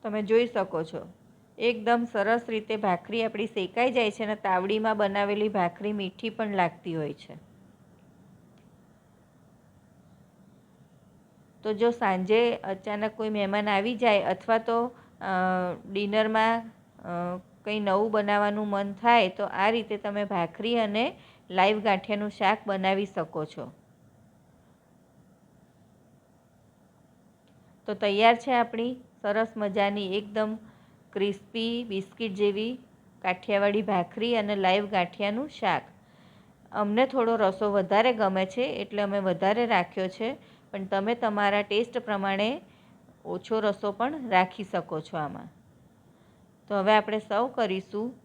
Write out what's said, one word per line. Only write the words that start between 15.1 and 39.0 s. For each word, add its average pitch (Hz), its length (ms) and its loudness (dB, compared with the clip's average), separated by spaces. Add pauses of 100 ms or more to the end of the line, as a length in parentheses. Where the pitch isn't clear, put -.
અ, - 40 -10 (640)
ડિનરમાં, 220 800 0 (280)
અ, 175 380 -6 (280)
કંઈ 214 140 -4
નવું 208 320 2
બનાવવાનું 208 560 2
મન 202 260 -2
થાય 226 360 4
તો 196 160 -4
આ 196 240 2
રીતે 220 280 -2
તમે 208 280 -4
ભાખરી 202 540 -2
અને 220 380 0 (320)
લાઈવ 196 300 4
ગાંઠિયાનું 208 500 0
શાક 208 280 2 (100)
બનાવી 196 380 0
શકો 160 400 -6
છો. 131 260 -12 (4000)
તો 214 80 -4
તૈયાર 208 420 4
છે 247 180 -2
આપણી 240 440 -2 (240)
સરસ 220 260 0 (100)
મજાની 202 600 0
એકદમ 214 400 -4 (560)
ક્રિસ્પી 226 680 -2
બિસ્કિટ 202 500 -6
જેવી 208 460 0 (420)
કાઠિયાવાડી 202 600 0
ભાખરી 202 540 -2
અને 208 200 0
લાઈવ 196 300 2
ગાંઠિયાનું 202 640 -2
શાક. 170 320 0 (920)
અમને 208 340 2
થોડો 240 300 0
રસો 202 360 2
વધારે 202 420 4
ગમે 190 320 0
છે 190 160 -6
એટલે 208 400 -4